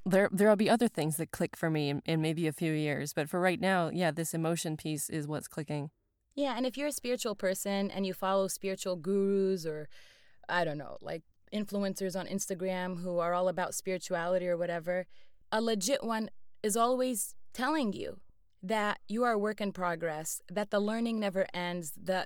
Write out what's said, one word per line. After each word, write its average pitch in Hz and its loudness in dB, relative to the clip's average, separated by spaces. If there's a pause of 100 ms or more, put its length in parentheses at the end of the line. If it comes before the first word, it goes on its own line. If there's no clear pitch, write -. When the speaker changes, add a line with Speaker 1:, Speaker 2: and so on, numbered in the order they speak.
Speaker 1:
there, 196 6
there'll 208 8
be 208 4
other 233 6
things 156 0
that 160 -4
click - -2
for 170 0
me 151 2
in, 143 0
in 160 4
maybe 160 2
a 156 2
few 160 0
years. 147 0
But 151 0
for 185 -2
right 180 4
now, 180 4
yeah, 170 2
this 160 -2
emotion 160 0
piece 156 -4
is 151 -2
what's 151 -6
clicking. 151 -6 (460)
Speaker 2:
Yeah, 277 0
and 247 -2
if 254 -4
you're 294 -2
a 277 -2
spiritual 240 -2
person 196 0
and 196 -2
you 185 -2
follow 190 2
spiritual 190 -4
gurus 190 2
or, 151 -6 (600)
I 175 2
don't 151 -2
know, - -10
like, 160 -8 (300)
influencers 196 -2
on 180 -4
Instagram 185 -2
who 180 0
are 170 2
all 180 4
about 180 0
spirituality 180 0
or 175 4
whatever, 175 -2 (460)
a 220 2
legit 226 0
one 220 -2 (320)
is 214 0
always 247 2 (180)
telling 254 0
you - -8 (420)
that 208 0 (100)
you 226 0
are 240 4
a 208 2
work 208 -2
in 202 0
progress, 165 -2 (100)
that 202 -2
the 208 2
learning 226 0
never 190 2
ends, 175 -4 (100)
the, 185 0